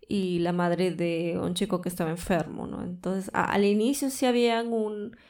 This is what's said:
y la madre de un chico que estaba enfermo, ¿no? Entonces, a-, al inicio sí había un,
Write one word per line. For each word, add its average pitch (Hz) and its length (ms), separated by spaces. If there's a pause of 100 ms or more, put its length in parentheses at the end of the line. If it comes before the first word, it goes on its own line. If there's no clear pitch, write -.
y 180 320
la 170 140
madre 175 380
de 170 500
un 175 140
chico 196 260
que 180 80
estaba 175 220
enfermo, - 560
¿no? - 160
Entonces, 185 500
a-, - 120
al - 200
inicio 240 460
sí 269 160
había 240 340
un, 220 540 (140)